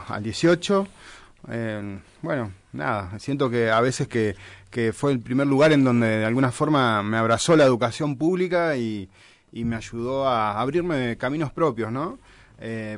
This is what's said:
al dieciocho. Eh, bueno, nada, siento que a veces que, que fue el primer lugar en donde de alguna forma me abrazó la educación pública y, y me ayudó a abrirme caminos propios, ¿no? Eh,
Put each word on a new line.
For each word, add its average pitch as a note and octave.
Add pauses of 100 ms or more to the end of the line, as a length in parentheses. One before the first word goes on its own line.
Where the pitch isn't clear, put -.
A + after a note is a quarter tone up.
al G#2
dieciocho. F3 (600)
Eh, G#2+ (220)
bueno, C3+ (220)
nada, G#2+
siento C#3
que A#2
a A2
veces B2+
que, G#2+ (360)
que A2+
fue C#3+
el C3
primer B2+
lugar C#3+
en C#3+
donde A#2+
de A2
alguna B2
forma C3
me G#2+
abrazó A2+
la D3
educación B2+
pública E3+
y, G#2+ (420)
y A#2
me A#2
ayudó A#2+
a A2
abrirme C3+
caminos C#3
propios, A2+
¿no? E3 (420)
Eh, A2